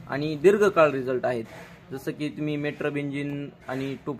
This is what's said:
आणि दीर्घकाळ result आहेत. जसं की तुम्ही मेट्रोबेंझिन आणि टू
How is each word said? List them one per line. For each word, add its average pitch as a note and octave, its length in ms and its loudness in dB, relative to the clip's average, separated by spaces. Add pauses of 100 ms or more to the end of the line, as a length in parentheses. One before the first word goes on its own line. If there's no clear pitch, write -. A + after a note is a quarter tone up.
आणि D3 260 -2
दीर्घकाळ E3+ 560 6
result C3 340 -2
आहेत. A#2 200 0 (460)
जसं C3 200 -6
की C#3+ 180 -4
तुम्ही D3+ 280 -4
मेट्रोबेंझिन C#3+ 920 -4 (180)
आणि C3+ 380 -4
टू D3 140 -4